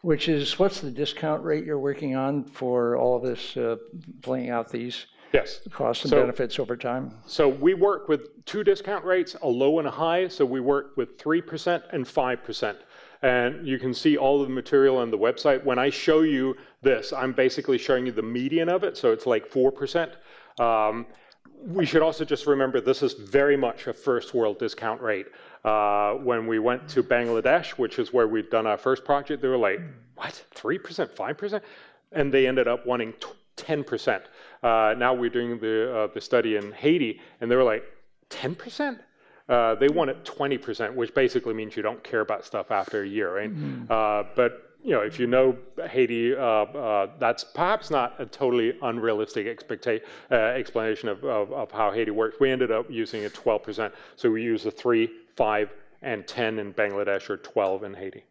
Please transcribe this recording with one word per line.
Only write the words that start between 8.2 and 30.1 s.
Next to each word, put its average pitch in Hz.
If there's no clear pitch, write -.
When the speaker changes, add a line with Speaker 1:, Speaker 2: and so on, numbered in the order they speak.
Speaker 2:
two 208
discount 196
rates, 185
a 160
low 135
and 147
a 123
high. 170
So 151
we 127
work 139
with -
three 165
percent 165
and 131
five 127
percent. 104
And 131
you 135
can 127
see 151
all 139
of 135
the 131
material 135
on 120
the 107
website. 127
When 123
I 139
show 156
you 135
this, 127
I'm 131
basically 131
showing 127
you 123
the 110
median 135
of 185
it. 185
So 120
it's, 110
like, 113
four 131
percent. 160
Um, 113
we 185
should 160
also 160
just 143
remember 135
this 131
is 127
very 139
much 123
a 117
first -
world 110
discount 113
rate. 104
Uh, 104
when 123
we 113
went 123
to 127
Bangladesh, 120
which -
is 117
where 117
we'd 110
done 110
our 107
first 131
project, 143
they 135
were 131
like, 104